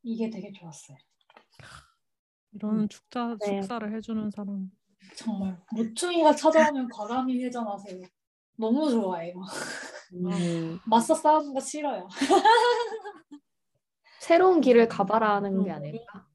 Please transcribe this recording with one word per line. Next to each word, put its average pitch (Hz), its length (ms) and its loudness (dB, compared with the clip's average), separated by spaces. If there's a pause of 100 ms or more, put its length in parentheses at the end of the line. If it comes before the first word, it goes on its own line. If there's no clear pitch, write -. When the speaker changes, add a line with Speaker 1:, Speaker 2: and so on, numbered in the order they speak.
Speaker 1:
이게 226 260 -4
되게 202 240 -12
좋았어요. 160 440 -20 (1600)
Speaker 2:
이런 214 280 -2
Speaker 1:
음. 214 60 0
Speaker 2:
축자-, 233 520 -8
Speaker 3:
네. 202 220 -2
Speaker 2:
축사를 214 340 -6
해주는 220 360 -6
사람. 196 380 -8 (460)
Speaker 1:
정말. 196 440 -6 (160)
"모퉁이가 311 600 2
찾아오면 302 540 4
과감히 247 540 -4
회전하세요." 202 580 -8 (560)
너무 247 320 0
좋아해요. 180 440 -4 (800)
Speaker 3:
음. 180 80 -8
Speaker 1:
<laughs> 170 640 -4
맞서 233 300 4
싸우는 302 380 2
거 262 60 -2
싫어요. 262 480 -8
<laughs> 415 1300 2 (800)
Speaker 3:
새로운 349 420 6
길을 233 260 8
가봐라는 202 760 0
게 180 80 -2
Speaker 2:
음. 156 40 -8
Speaker 3:
아닐까? 151 600 -14